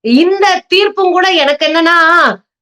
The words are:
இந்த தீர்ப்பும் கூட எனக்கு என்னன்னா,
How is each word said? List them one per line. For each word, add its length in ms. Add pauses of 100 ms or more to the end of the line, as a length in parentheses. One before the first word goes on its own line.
இந்த 680
தீர்ப்பும் 420
கூட 180
எனக்கு 380
என்னன்னா, 340 (600)